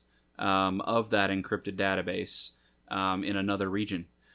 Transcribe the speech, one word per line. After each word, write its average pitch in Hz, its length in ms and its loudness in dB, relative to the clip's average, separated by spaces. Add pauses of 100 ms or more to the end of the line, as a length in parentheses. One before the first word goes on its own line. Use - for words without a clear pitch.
(380)
um, 95 440 2
of 110 280 0
that 98 220 4
encrypted 98 440 -2
database, 95 760 -2 (380)
um, 95 340 0
in 101 120 -2
another 98 320 0
region. 98 380 -4 (280)